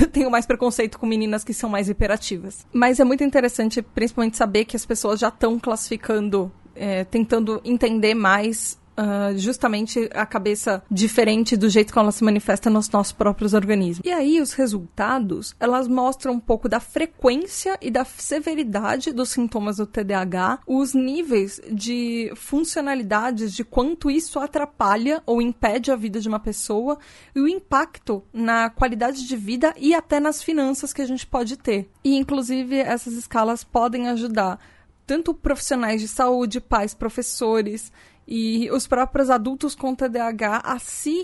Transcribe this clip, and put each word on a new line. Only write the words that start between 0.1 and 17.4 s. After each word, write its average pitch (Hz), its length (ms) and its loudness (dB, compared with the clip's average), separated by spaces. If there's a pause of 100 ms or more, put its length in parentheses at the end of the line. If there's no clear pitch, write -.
tenham 262 180 2
mais 240 140 4
preconceito 233 540 0
com 233 80 -4
meninas 214 360 0
que 220 120 -6
são 226 160 -4
mais 202 180 0
hiperativas. 202 840 -4
Mas 247 260 4
é 269 40 8
muito 262 200 4
interessante, 240 560 2
principalmente, 226 560 -2
saber 214 300 2
que - 100 -6
as - 80 -8
pessoas 214 340 -2
já 226 120 0
tão 233 280 0
classificando, 214 920 -2 (220)
é, 190 300 -4
tentando 220 600 0
entender 226 480 2
mais, 214 640 0 (220)
ah, 202 360 0
justamente 220 760 -2
a 214 140 -2
cabeça 208 640 -2
diferente 220 640 4
do 202 140 4
jeito 214 220 6
que 247 80 4
ela 208 100 4
se 220 140 0
manifesta 208 440 2
nos 214 220 2
nossos 202 220 2
próprios 208 420 2
organismos. 196 500 2
E 359 60 0
aí, 320 300 4
os 269 140 -2
resultados, 214 1040 -2
elas 247 260 2
mostram 254 460 0
um 240 80 -2
pouco 226 280 0
da 226 120 0
frequência 320 1000 -2